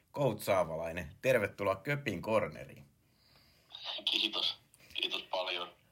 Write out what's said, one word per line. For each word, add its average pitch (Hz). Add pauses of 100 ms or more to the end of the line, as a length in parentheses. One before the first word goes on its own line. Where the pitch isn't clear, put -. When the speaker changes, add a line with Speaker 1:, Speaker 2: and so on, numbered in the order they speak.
(120)
Speaker 1:
Coach 131
Saavalainen. 82 (120)
Tervetuloa 101
Köpin 143
Corneriin. - (1300)
Speaker 2:
Kiitos. - (360)
Kiitos -
paljon. 92 (240)